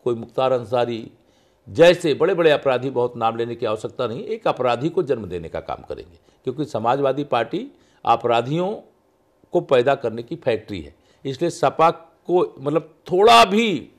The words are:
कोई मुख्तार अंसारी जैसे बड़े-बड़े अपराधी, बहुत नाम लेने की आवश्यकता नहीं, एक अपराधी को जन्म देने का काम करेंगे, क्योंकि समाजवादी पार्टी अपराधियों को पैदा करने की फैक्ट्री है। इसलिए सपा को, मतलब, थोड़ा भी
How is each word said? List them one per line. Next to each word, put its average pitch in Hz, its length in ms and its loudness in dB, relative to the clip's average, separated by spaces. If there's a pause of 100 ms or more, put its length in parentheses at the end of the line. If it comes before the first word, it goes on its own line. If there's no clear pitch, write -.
कोई 120 120 -2
मुख्तार 131 360 -2
अंसारी 120 600 -4 (580)
जैसे 165 440 6
बड़े-बड़े 165 380 2
अपराधी, 131 380 0
बहुत 123 280 -2
नाम 117 200 -2
लेने 117 180 -4
की 117 100 -6
आवश्यकता 110 420 -4
नहीं, 123 160 -8
एक 226 240 -6
अपराधी 127 420 -2
को 180 140 -2
जन्म 123 220 -4
देने 85 240 -10
का 82 100 -8
काम 76 300 -10
करेंगे, - 300 -14 (240)
क्योंकि 135 220 -6
समाजवादी 135 580 -2
पार्टी 143 440 -4 (380)
अपराधियों 127 680 0 (760)
को 175 100 0
पैदा 135 340 2
करने 120 280 -6
की - 120 -12
फैक्ट्री 107 460 -4
है। 71 140 -18 (300)
इसलिए 139 260 -4
सपा 156 400 2
को, - 680 -4
मतलब, 147 360 -4 (160)
थोड़ा 226 340 8
भी 202 540 -2